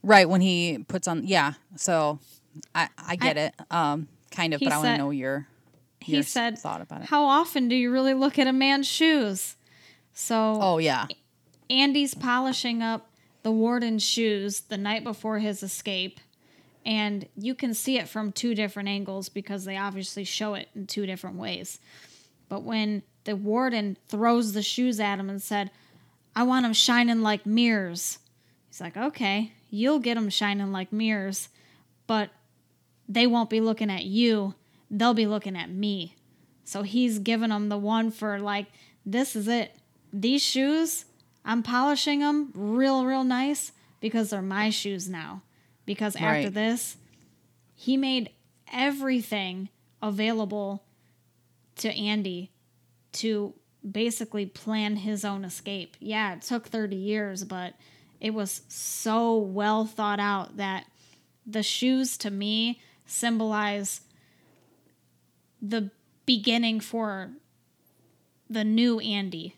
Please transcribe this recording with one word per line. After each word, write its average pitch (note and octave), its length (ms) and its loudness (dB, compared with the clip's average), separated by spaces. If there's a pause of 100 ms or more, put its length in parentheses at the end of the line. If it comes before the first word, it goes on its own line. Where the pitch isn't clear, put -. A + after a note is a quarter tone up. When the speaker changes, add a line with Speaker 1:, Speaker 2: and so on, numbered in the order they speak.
Speaker 1:
right, F#3+ 260 10
when F#3 120 6
he F3 480 2
puts F#3 200 -4
on, E3 180 -2
yeah. D#3+ 260 4 (240)
So D3+ 420 0 (560)
I, E3 140 0 (100)
I E3+ 180 -6
get E3 200 2
Speaker 2:
I, D3+ 40 0
Speaker 1:
it, D3+ 140 -2 (160)
um, D#3 380 0 (220)
kind E3 240 -2
of, C#3+ 60 -2
Speaker 2:
he C#4 60 0
Speaker 1:
but - 60 2
I D3 60 2
wanna D#3 120 2
Speaker 2:
said, - 80 2
Speaker 1:
know C#3 120 0
your, C#3 360 -2 (540)
Speaker 2:
he - 160 -2
Speaker 1:
your C#4 80 4
Speaker 2:
said, A#3 340 -2
Speaker 1:
thought - 220 -6
about - 220 -12
it. - 60 -12
Speaker 2:
"How D4 160 4
often C#4 440 4
do A#3+ 80 4
you B3 140 4
really C4 240 4
look C4+ 240 2
at C4+ 80 6
a C4 60 4
man's C4+ 360 4
shoes?" C#4 680 2 (560)
So A3 480 0
Speaker 1:
Oh, F#3 180 4
yeah. C3+ 280 2 (640)
Speaker 2:
Andy's C#4 440 4
polishing B3 680 0
up A3+ 280 -4 (320)
the A3 100 0
warden's A3+ 520 2
shoes G#3 560 0
the - 180 -10
night G#3 260 -2
before A3 360 -4
his G#3+ 220 -2
escape, F#3+ 560 -4 (680)
and G#3 520 -2
you A#3 180 -4
can A#3+ 200 -2
see B3+ 240 0
it E3+ 100 -4
from G#3+ 240 -6
two A#3+ 220 -2
different G3+ 340 -4
angles G3 400 -6
because G3 360 -8
they F#3+ 120 -8
obviously G3 480 -6
show G#3+ 300 -4
it - 200 -8
in G3 120 -10
two G3+ 200 -4
different F#3 300 -8
ways. F#3 420 -8 (680)
But G3 140 -6
when G#3+ 400 -2 (220)
the G#3 120 -2
warden G#3 600 0 (120)
throws A3+ 440 2
the G#3+ 100 -2
shoes B3 380 0
at G3+ 180 0
him F#3+ 100 -4
and G3 140 -6
said, G3+ 280 -2 (680)
"I A#3+ 80 4
want B3+ 220 4
'em A3+ 60 2
shining A#3 500 4
like G#3+ 240 2
mirrors," G#3 720 2 (500)
he's - 120 -20
like, E3+ 160 -10
"Okay, A3 560 -2 (180)
you'll B3+ 280 2
get A#3+ 180 0
'em A3 140 0
shining G3+ 400 0
like F#3 220 -4
mirrors, G#3 560 -2 (580)
but G#3+ 240 0 (800)
they A#3 180 4
won't A#3 240 2
be A3 100 2
looking A3 300 0
at F#3 140 -4
you. G#3 500 2 (360)
They'll A3+ 240 2
be G#3+ 120 2
looking G#3 300 -2
at E3+ 140 -4
me." F#3+ 440 -4 (500)
So G3+ 180 -6
he's A3 360 2
giving A3+ 320 0
'em G#3 180 -2
the G#3 100 -2
one A3 340 0
for, G#3 260 -4
like, G3+ 280 -4 (380)
"This A#3+ 300 -2
is G#3+ 140 -2
it. A#3 280 0 (360)
These A#3 300 2
shoes, D4+ 600 0 (400)
I'm A#3 200 0
polishing C#4+ 580 2
'em D4 320 0
real, B3+ 500 2
real C4 200 0
nice C4 480 0 (280)
because A3 300 0
they're G3+ 120 -4
my G3 280 0
shoes G3 380 -4
now." F3+ 340 -10 (420)
Because G#3 300 -4
after - 300 0
Speaker 1:
Right. G3 100 -4
Speaker 2:
this, A3+ 420 -2 (800)
he B3+ 220 -2
made C4 340 0 (420)
everything B3 960 -2 (320)
available G#3 840 -2 (920)
to A3 160 -4
Andy F#3+ 580 -4 (600)
to G#3 420 -2 (340)
basically G#3+ 580 -4
plan G#3+ 500 -4
his G#3 280 -4
own G3 200 -6
escape. F#3 560 -10
Yeah, G#3+ 340 -2
it - 80 -16
took A#3 260 -6
thirty G#3+ 280 -4
years, G3 480 -4
but F3+ 300 -10 (460)
it A3 140 -4
was G3+ 340 -6
so A3+ 680 0
well G#3 480 0
thought G#3 360 -2
out G3+ 360 -2
that F#3+ 300 -6 (600)
the G#3+ 160 -4
shoes C4 560 0
to G#3 120 -6
me A3 500 -2 (260)
symbolize G#3+ 920 -2 (1600)
the G#3 280 -4 (340)
beginning A3+ 560 2
for G#3 500 -6 (1200)
the G#3+ 140 -2
new A3+ 360 4
Andy. F#3+ 580 -4